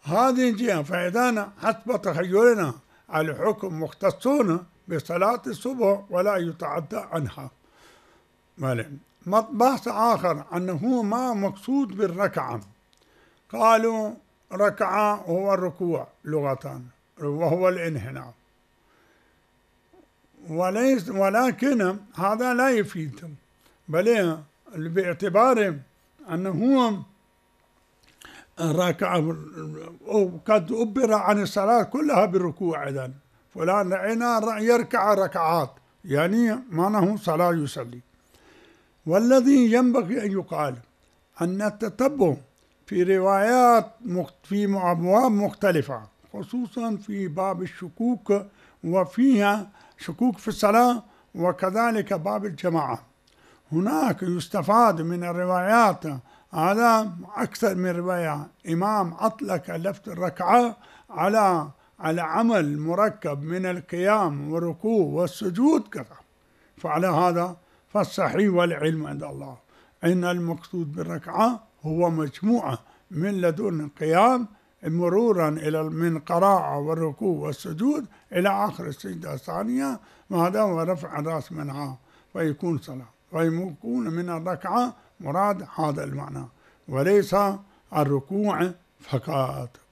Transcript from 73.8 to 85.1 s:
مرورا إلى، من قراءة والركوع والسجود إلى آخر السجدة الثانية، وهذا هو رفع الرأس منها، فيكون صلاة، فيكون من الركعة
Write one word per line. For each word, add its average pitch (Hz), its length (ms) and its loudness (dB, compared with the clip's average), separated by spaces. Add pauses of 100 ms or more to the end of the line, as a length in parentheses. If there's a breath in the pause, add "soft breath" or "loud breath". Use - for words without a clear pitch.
مرورا 175 640 2
إلى، 156 340 -2
من 160 360 -2
قراءة 170 580 2
والركوع 156 720 -4
والسجود 196 580 -4 (260 soft breath)
إلى 185 180 0
آخر 196 380 -4
السجدة 160 460 -10
الثانية، 226 640 -4 (300 soft breath)
وهذا 185 320 0
هو 180 200 0
رفع 165 380 -4
الرأس 151 320 -6
منها، 143 460 -8 (360 soft breath)
فيكون 165 440 -2
صلاة، 131 320 -12 (220)
فيكون 175 800 -2
من 175 200 -4
الركعة 180 640 -4 (260 soft breath)